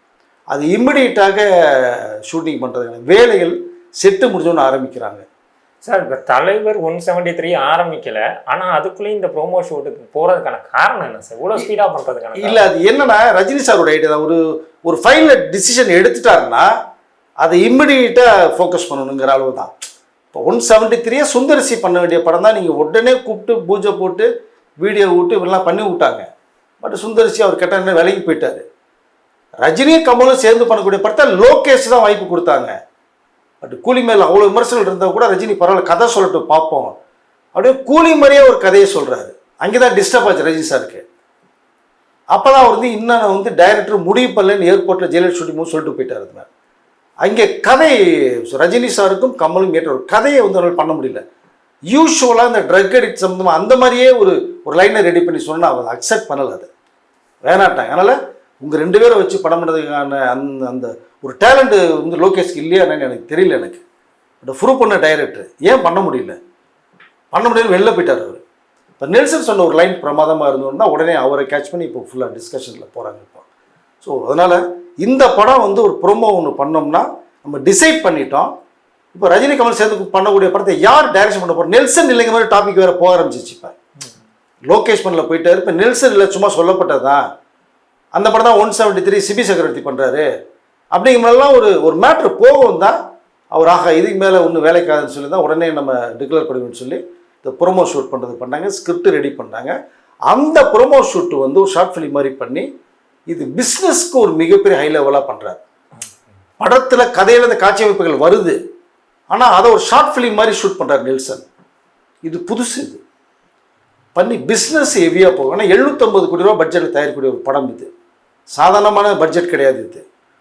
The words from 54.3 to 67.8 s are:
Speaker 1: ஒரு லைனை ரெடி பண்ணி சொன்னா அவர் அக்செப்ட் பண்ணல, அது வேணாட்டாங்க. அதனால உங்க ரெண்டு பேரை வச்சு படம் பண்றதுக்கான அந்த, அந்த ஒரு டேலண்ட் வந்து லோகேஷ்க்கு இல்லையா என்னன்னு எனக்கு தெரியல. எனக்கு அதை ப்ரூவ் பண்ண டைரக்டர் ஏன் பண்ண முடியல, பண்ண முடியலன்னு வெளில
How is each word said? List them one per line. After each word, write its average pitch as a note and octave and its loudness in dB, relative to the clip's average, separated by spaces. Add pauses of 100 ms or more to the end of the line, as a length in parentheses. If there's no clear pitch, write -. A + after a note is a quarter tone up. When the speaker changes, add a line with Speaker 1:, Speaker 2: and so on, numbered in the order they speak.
Speaker 1:
ஒரு D3 -8
லைனை G3+ 2
ரெடி F3 2
பண்ணி D#3 -6
சொன்னா D#3+ -2
அவர் B2 -6
அக்செப்ட் E3 -6
பண்ணல, C#3 -6
அது - -20 (760)
வேணாட்டாங்க. C3+ 0
அதனால G3 2 (520)
உங்க D3+ -6
ரெண்டு F#3 0
பேரை A#3 6
வச்சு F#3 -2
படம் E3+ 0
பண்றதுக்கான D3 -4 (140)
அந்த, C3+ -10 (100)
அந்த B2+ -10 (380)
ஒரு C3 -12
டேலண்ட் B3 4 (260)
வந்து E3 -4
லோகேஷ்க்கு F#3 -2
இல்லையா F3 2
என்னன்னு D3+ -4
எனக்கு A#2 -12
தெரியல. E3 2
எனக்கு - -14 (640)
அதை C3 -10
ப்ரூவ் - 2
பண்ண G#3 2 (100)
டைரக்டர் D#3 -4 (220)
ஏன் C4 2
பண்ண E3+ 0
முடியல, F#2+ -8 (1000)
பண்ண F#3+ -2
முடியலன்னு A3 0
வெளில G#3+ 2